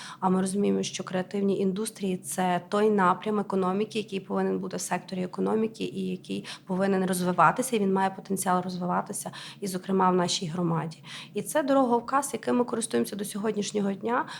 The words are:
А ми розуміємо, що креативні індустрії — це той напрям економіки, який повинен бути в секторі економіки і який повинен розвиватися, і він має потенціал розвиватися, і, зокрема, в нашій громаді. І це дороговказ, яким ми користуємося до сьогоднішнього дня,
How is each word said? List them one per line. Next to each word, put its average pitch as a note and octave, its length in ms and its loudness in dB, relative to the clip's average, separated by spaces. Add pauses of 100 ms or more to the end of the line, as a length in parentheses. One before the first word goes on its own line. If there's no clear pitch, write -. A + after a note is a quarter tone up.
(200)
А F#3+ 80 2
ми F#3 120 4
розуміємо, G3 420 2
що - 220 -6
креативні G3 560 -2
індустрії — G3 640 -2
це F3+ 440 0
той G#3 220 4
напрям G3+ 500 4
економіки, G3 580 0
який G3 220 -6
повинен F#3+ 380 -2
бути F#3 180 -6
в F#3 40 -4
секторі F#3 420 -4
економіки G3+ 640 -2
і F#3 260 -4 (120)
який - 100 -10 (360)
повинен F#3+ 400 2
розвиватися, F3+ 720 4
і - 20 2
він G3 140 2
має F#3+ 180 2
потенціал F#3 520 0
розвиватися, F3+ 680 -4 (300)
і, G3+ 60 -6
зокрема, F#3 440 2
в F3+ 40 4
нашій F3+ 320 2
громаді. E3 580 -2 (300)
І G#3 80 -4
це D4+ 200 0
дороговказ, C4+ 720 2
яким B3 240 0
ми B3 80 4
користуємося A3+ 520 -2
до G3+ 80 -4
сьогоднішнього G3+ 680 -2
дня, A#3 320 -2 (160)